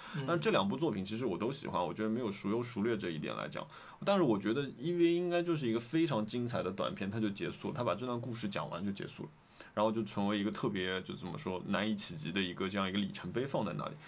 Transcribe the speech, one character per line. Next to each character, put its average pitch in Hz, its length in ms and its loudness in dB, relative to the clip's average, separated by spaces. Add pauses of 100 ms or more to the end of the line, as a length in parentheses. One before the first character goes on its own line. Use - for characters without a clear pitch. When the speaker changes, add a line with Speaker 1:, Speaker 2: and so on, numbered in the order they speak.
(160)
Speaker 1:
嗯。 139 100 -2
Speaker 2:
但 170 140 2
这 214 120 2
两 104 140 4
部 110 120 0
作 156 120 0
品 98 140 0
其 104 140 -4
实 127 80 -2
我 90 120 0
都 107 140 0
喜 151 160 -6
欢， 87 160 0
我 85 100 -2
觉 104 100 -2
得 110 60 0
没 117 120 0
有 107 100 -2
孰 101 200 -4
优 117 100 2
孰 120 220 -2
劣 117 120 2
这 95 140 -2
一 78 100 -4
点 62 160 -4
来 52 140 -4
讲。 - 180 -6 (380)
但 202 120 6
是 185 40 6
我 113 160 6
觉 101 160 2
得 143 80 2 (160)
E 147 140 0
V 170 220 6
应 175 160 2
该 175 120 4
就 170 140 2
是 135 120 0
一 110 40 4
个 113 80 4
非 160 260 2
常 117 200 2
精 120 220 0
彩 107 140 0
的 90 80 0
短 92 240 0
片， 98 160 -4
它 110 100 -2
就 107 100 4
结 - 200 -2
束 107 200 -6
了， - 60 -2
它 123 80 -2
把 92 120 2
这 120 100 -4
段 123 140 -2
故 120 160 -6
事 107 140 -2
讲 80 200 -2
完 85 160 -4
就 101 60 2
结 - 160 -6
束 - 160 -10
了。 - 60 -10 (440)
然 104 100 4
后 110 80 6
就 113 120 0
成 101 240 0
为 104 100 2
一 101 60 2
个 104 80 2
特 113 180 0
别， 92 320 0
就 - 140 -8
怎 92 100 -8
么 85 100 -6
说， 92 320 -4
难 101 220 2
以 110 60 0
企 98 200 -2
及 78 160 -4
的 98 80 0
一 90 140 0
个 95 160 -2
这 98 80 -2
样 95 100 2
一 92 40 -2
个 101 80 0
里 98 120 0
程 90 200 -6
碑 120 120 0
放 139 220 0
在 82 80 -2
那 - 140 -4
里。 - 80 -6 (120)